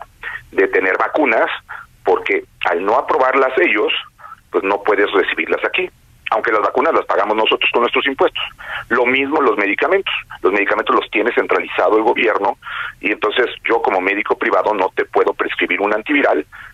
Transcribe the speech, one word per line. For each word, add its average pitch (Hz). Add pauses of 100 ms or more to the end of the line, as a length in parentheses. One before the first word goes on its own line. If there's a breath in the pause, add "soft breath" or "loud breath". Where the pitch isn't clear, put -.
(500 loud breath)
de -
tener 95
vacunas, 123 (560 loud breath)
porque - (220)
al 90
no 110
aprobarlas 131
ellos, 214 (600 loud breath)
pues 90
no 101
puedes 101
recibirlas 87
aquí, 180 (440)
aunque -
las 107
vacunas 135
las 98
pagamos 101
nosotros -
con 120
nuestros 123
impuestos. 139 (460 loud breath)
Lo 120
mismo 139
los 113
medicamentos. 135 (280 loud breath)
Los 92
medicamentos 101
los -
tiene 107
centralizado 92
el 110
gobierno 104 (420 loud breath)
y 101
entonces 107 (220)
yo 113
como 98
médico 101
privado 98
no 95
te 104
puedo 98
prescribir 92
un 104
antiviral 110 (280 loud breath)